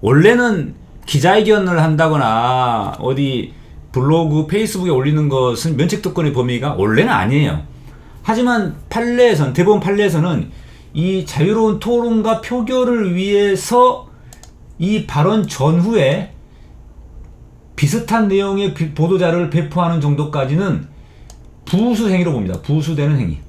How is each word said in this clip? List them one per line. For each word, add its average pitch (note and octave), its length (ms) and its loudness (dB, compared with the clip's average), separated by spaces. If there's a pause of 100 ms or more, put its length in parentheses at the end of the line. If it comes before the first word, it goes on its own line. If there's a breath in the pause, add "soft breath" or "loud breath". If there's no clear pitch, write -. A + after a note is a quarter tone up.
원래는 G3 760 4 (280)
기자회견을 F#3 760 2
한다거나 B2+ 1160 0
어디 C3 540 -4 (360 loud breath)
블로그, D3+ 560 2
페이스북에 F#3+ 440 -2
올리는 D3 380 2
것은 C3 480 0
면책특권의 E3+ 560 -2
범위가 B2 420 -2
원래는 A2 380 0
아니에요. G2 500 0 (600 loud breath)
하지만 A3 540 -2 (120)
판례에선, A#3 640 2
대법원 F#3 280 4
판례에서는 E3+ 680 0 (440 loud breath)
이 F#3 320 -2
자유로운 G#3+ 540 0
토론과 A3+ 600 0
표결을 A#3+ 760 -2
위해서 G3+ 920 2 (720 loud breath)
이 G#3+ 280 -2
발언 E3+ 420 2
전후에 E3+ 840 0 (1500 soft breath)
비슷한 A3 460 0
내용의 G3 460 0
비-, D#3 200 -6
보도자료를 E3+ 560 0
배포하는 E3+ 500 0
정도까지는 D3 840 -2 (760 loud breath)
부수행위로 G3 680 0
봅니다. F#2 320 -4
부수되는 D3 560 0
행위. E2 200 -2 (100)